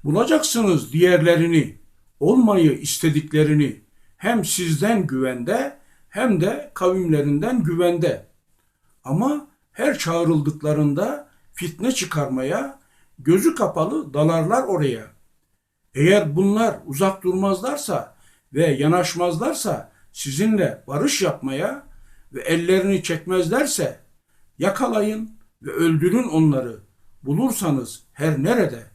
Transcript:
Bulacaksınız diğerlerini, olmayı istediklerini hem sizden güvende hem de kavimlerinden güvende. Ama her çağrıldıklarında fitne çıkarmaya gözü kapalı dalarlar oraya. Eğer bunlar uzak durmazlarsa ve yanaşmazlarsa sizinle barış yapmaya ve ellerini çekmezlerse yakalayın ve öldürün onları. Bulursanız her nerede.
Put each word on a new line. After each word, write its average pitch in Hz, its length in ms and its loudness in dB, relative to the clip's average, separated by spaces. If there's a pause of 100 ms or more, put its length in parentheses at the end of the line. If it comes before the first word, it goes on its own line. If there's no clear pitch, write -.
Bulacaksınız 208 880 0
diğerlerini, 170 880 4 (400)
olmayı 196 580 4
istediklerini 151 1040 0 (320)
hem 208 280 -2
sizden 180 640 0
güvende 135 720 -2 (300)
hem 208 320 0
de 220 340 -2
kavimlerinden 180 880 0
güvende. 170 640 0 (760)
Ama 254 420 -2 (260)
her 254 260 -2
çağrıldıklarında 156 1300 -2 (240)
fitne 185 400 -4
çıkarmaya 156 840 -4 (400)
gözü 185 360 2
kapalı 185 600 -2
dalarlar 165 480 2
oraya. 135 440 -2 (880)
Eğer 156 420 4
bunlar 202 400 2 (100)
uzak 190 360 -2
durmazlarsa 190 920 -2 (360)
ve 151 140 2
yanaşmazlarsa 170 1300 -2 (200)
sizinle 175 720 -2
barış 196 360 -2
yapmaya 170 640 -4 (460)
ve 131 80 -10
ellerini 180 600 0
çekmezlerse 180 1000 -2 (580)
yakalayın 220 840 -2 (220)
ve - 80 -10
öldürün 170 580 2
onları. 135 520 2 (420)
Bulursanız 156 800 -2 (100)
her 147 300 -2
nerede. 156 520 0